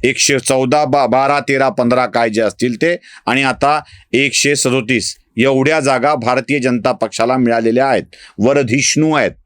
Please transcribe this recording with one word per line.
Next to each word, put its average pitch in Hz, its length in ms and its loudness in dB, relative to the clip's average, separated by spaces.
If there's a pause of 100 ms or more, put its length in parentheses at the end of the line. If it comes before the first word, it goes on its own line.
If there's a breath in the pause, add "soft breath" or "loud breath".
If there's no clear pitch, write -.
एकशे 135 360 0
चौदा, 131 460 0
बा-, 139 220 2
बारा, 139 320 2
तेरा, 135 300 0
पंधरा 123 360 0
काय 117 240 0
जे 110 120 -2
असतील 113 340 -2
ते, 170 220 0 (280 loud breath)
आणि 127 180 0
आता 139 380 0 (320 loud breath)
एकशे 139 420 0
सदोतीस 123 640 -2 (200)
एवढ्या 135 420 2
जागा 135 360 0
भारतीय 127 440 -2
जनता 123 320 -2
पक्षाला 117 460 -2
मिळालेल्या 117 500 2
आहेत, 117 160 0 (360 loud breath)
वरधिष्णू 139 760 0
आहेत 113 180 0 (140)